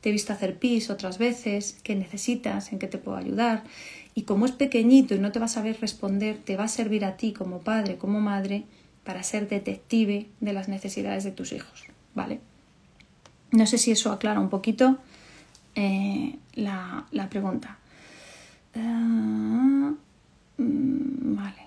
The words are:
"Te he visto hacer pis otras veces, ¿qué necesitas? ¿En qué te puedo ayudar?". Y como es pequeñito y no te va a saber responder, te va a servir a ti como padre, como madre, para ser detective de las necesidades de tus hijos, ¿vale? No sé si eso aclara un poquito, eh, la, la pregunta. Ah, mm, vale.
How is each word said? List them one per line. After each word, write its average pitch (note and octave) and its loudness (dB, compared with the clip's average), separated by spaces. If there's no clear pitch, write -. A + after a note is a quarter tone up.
"Te A3 0
he - 2
visto G#3 -2
hacer F#3+ -4
pis A#3 2
otras F#3 -6
veces, G#3+ -2
¿qué G#3 -2
necesitas? G3+ -4
¿En F#3+ -6
qué - -6
te G3 -8
puedo F#3+ -8
ayudar?". G#3 0
Y A3 -4
como G#3 2
es C4 2
pequeñito B3+ 6
y G3 2
no G3+ 0
te A3+ -2
va A3+ -2
a A3+ -2
saber A3 -2
responder, G#3 -2
te G3 -6
va G3+ -2
a A3+ -2
servir G#3+ 0
a F#3+ -4
ti G#3+ -2
como F3+ -8
padre, G3+ -2
como G#3 0
madre, G3+ -2
para F#3 -10
ser G#3+ -4
detective G3+ 0
de G3+ -2
las G3 -4
necesidades G3 -4
de G3 -6
tus F#3+ -10
hijos, - -14
¿vale? - -6
No A3 8
sé A#3 2
si A#3 4
eso G#3+ 2
aclara G#3 0
un F#3+ 2
poquito, A#3+ 4
eh, G3 -2
la, F#3+ -6
la G3 -4
pregunta. - -4
Ah, A3+ 2
mm, - 0
vale. G3+ -8